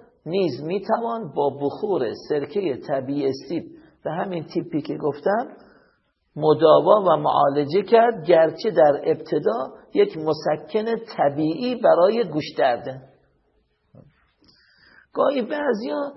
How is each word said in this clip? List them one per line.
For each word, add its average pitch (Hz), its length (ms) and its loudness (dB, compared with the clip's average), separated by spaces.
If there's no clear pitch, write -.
نیز 156 380 -2
می‌توان 214 720 -4
با 139 260 0
بخور 143 520 -2
سرکهٔ 147 480 -2
طبیعی 139 440 -2
سیب 170 160 -6
و 151 40 -2
همین 175 340 -6
تیپی 156 380 -6
که 151 160 -8
گفتم 170 500 -2
مداوا 156 680 6
و 170 160 4
معالجه 143 680 0
کرد، 226 420 4
گرچه 165 460 4
در 151 340 4
ابتدا 156 600 -2
یک 202 240 2
مسکن 160 800 -2
طبیعی 156 580 0
برای 185 540 4
گوش 151 280 -6
درده. 131 440 -2
گاهی 277 280 0
بعضیا 285 760 -4